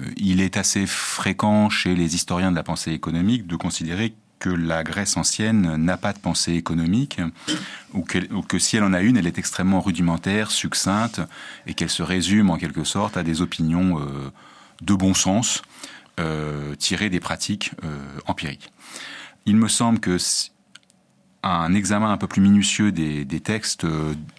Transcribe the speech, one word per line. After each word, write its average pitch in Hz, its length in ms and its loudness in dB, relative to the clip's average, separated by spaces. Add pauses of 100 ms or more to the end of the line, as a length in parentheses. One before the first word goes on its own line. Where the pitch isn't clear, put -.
(180)
il 95 240 2
est 95 160 0
assez 98 300 0
fréquent 107 800 2
chez 90 260 0
les 85 200 2
historiens 90 360 0
de 87 40 2
la 78 80 -2
pensée 82 280 -4
économique 87 560 0
de 85 80 -4
considérer 87 600 -2 (240)
que - 100 -2
la 82 340 0
Grèce 95 340 -2
ancienne 101 600 2
n'a 85 200 2
pas 101 160 -2
de - 60 -10
pensée 85 340 -2
économique, 85 640 0 (760)
ou 98 80 -2
que, 90 320 -2
ou 95 80 -2
que 90 180 -2
si - 180 2
elle 107 60 4
en 98 100 4
a 90 80 2
une, 120 160 6
elle 87 100 2
est 85 100 -2
extrêmement 92 440 0
rudimentaire, 95 680 0
succincte, 107 720 0 (440)
et - 80 -8
qu'elle 82 160 -2
se - 140 -2
résume 92 460 4
en 80 80 2
quelque 78 280 -4
sorte 104 320 -2
à 87 60 -2
des 82 180 0
opinions, 85 580 2
euh, 69 320 -8 (500)
de 87 120 2
bon 95 200 4
sens, 98 480 0 (580)
euh, 76 560 -4
tirées 98 340 -2
des 90 100 0
pratiques, - 520 -4 (120)
euh, 82 40 -6 (400)
empiriques. - 440 -8 (720)
Il 104 100 4
me 110 120 6
semble 117 320 2
que 90 180 0
s-, - 340 -2 (920)
un 85 320 2
examen 104 380 2
un 98 60 0
peu 95 100 -4
plus 98 140 2
minutieux 101 500 6
des, 76 340 -2
des 76 140 -4
textes, - 460 -4
euh, 76 280 0 (260)